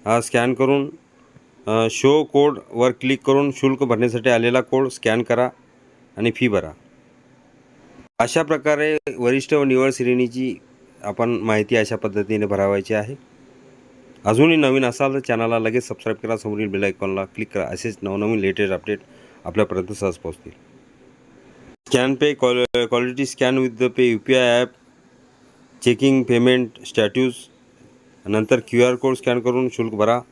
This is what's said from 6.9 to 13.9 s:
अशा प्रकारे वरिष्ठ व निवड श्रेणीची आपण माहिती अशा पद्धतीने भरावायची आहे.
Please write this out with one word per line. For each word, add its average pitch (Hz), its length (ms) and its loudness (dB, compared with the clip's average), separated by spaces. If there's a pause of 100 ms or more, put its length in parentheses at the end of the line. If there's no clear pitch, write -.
अशा 120 240 0
प्रकारे 151 560 0 (200)
वरिष्ठ 131 360 0
व 143 100 2
निवड 131 280 4
श्रेणीची 123 600 -2 (480)
आपण 117 280 -4
माहिती 107 460 0
अशा 110 200 0
पद्धतीने 104 500 -4
भरावायची 98 480 -2
आहे. 107 200 -4 (1120)